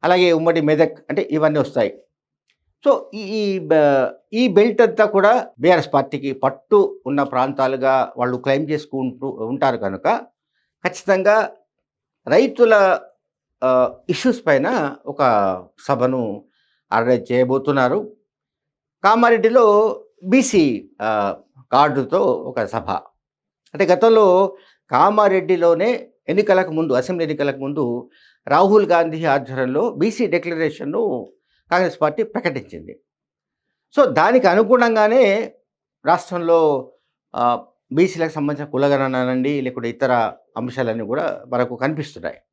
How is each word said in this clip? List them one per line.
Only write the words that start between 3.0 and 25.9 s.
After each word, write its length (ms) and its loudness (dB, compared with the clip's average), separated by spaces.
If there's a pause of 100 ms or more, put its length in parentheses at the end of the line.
ఈ, 60 -12
ఈ 400 -4
బ-, 520 2 (220)
ఈ 140 0
బెల్ట్ 340 2
అంతా 240 4
కూడా 440 2 (100)
బీఆర్ఎస్ 340 2
పార్టీకి 400 -2
పట్టు 720 0
ఉన్న 180 -2
ప్రాంతాలుగా 920 -2
వాళ్ళు 200 -2
క్లెయిమ్ 320 -2
చేసుకుంటూ 600 -6
ఉంటారు 480 -4
కనుక, 400 -4 (720)
ఖచ్చితంగా 640 0 (760)
రైతుల, 720 4 (640)
ఆ, 320 2 (140)
ఇష్యూస్ 380 -2
పైన 480 0 (100)
ఒక 160 -6 (680)
సభను 580 -4 (480)
ఆర్గనైజ్ 380 0
చేయబోతున్నారు. 840 0 (880)
కామారెడ్డిలో 960 4 (260)
బీసీ, 680 0 (120)
ఆ, 360 -2 (340)
కార్డుతో 480 2
ఒక 460 -2
సభ. 240 -8 (840)
అంటే, 120 0
గతంలో 720 4 (340)
కామారెడ్డిలోనే 1160 2 (220)